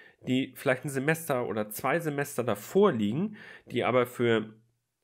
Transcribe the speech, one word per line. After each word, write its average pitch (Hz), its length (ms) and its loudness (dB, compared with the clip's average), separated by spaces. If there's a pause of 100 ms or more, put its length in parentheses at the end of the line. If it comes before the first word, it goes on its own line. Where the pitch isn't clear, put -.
(280)
die 127 280 0
vielleicht 131 280 -2
ein 151 60 -4
Semester 135 580 -2
oder 107 220 -2
zwei 143 300 -2
Semester 143 440 -4
davor 175 480 2
liegen, 120 460 0 (300)
die 113 160 -2
aber 120 240 4
für, 117 480 0 (480)